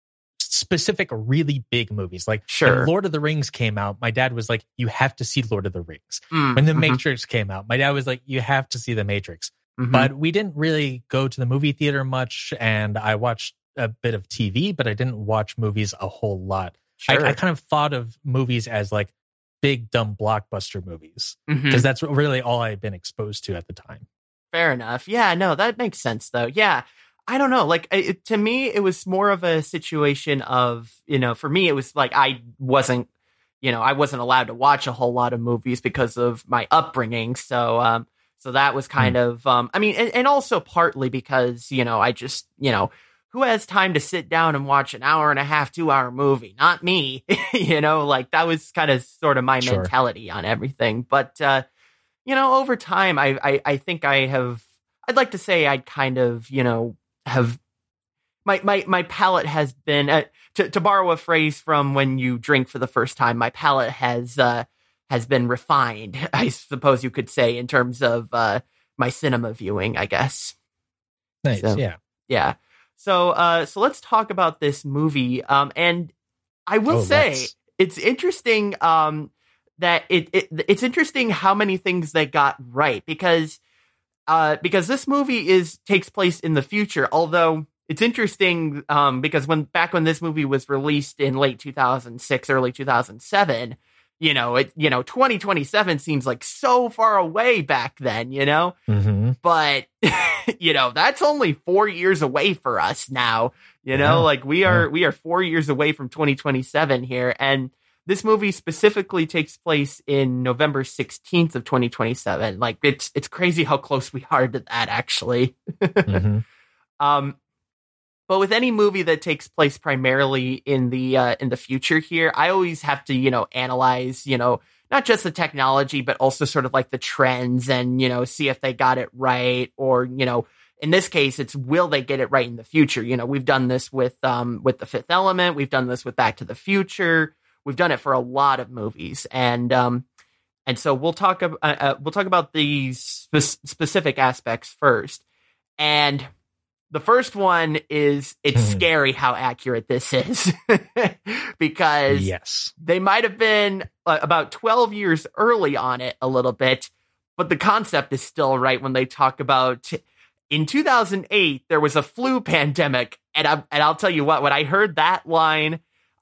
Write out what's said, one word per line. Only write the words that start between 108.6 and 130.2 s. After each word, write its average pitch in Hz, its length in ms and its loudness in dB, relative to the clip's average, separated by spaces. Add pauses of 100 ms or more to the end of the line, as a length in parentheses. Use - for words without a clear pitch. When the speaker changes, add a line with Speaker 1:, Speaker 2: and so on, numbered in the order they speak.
Speaker 2:
takes 160 320 -4
place 147 480 -2
in 131 360 0
November 135 420 0
sixteenth - 720 -2
of 120 100 -6
twenty 123 260 0
twenty-seven. 110 720 -4
Like, 117 220 -4
it's, 143 320 0
it's - 140 -6
crazy 170 360 0
how 147 120 2
close 135 340 -4
we 131 200 -10
are 131 180 2
to 120 120 -6
that, 113 280 -4
actually. 123 720 -2
<laughs> - 40 -20 (180)
Speaker 1:
Mm-hmm. 104 560 2 (640)
Speaker 2:
Um, 139 320 0 (920)
but 190 120 2
with 196 140 2
any 240 180 2
movie 208 320 2
that 160 180 0
takes 156 280 -6
place 147 280 2
primarily 131 800 0
in 131 340 -2
the, 131 300 -2
uh, 123 220 2
in 131 100 -4
the 135 80 -2
future 131 400 -2
here, 165 360 0
I 156 140 2
always 180 320 0
have 147 240 -4
to, 139 100 -2
you 131 160 2
know, 123 220 0
analyze, 127 760 -2
you 131 120 0
know, 123 220 0 (300)
not 262 140 0
just 226 200 2
the 180 60 -6
technology, 139 720 0
but 127 160 -2
also 135 300 0
sort 135 180 -2
of, 127 80 -8
like, 131 160 0
the - 80 -6
trends 127 720 0
and, 127 320 0
you 127 80 2
know, 123 160 -2
see 139 240 -4
if 131 140 -4
they 131 100 -2
got 127 240 2
it 123 160 -6
right. 127 640 -2
Or, 131 300 2
you 127 180 -4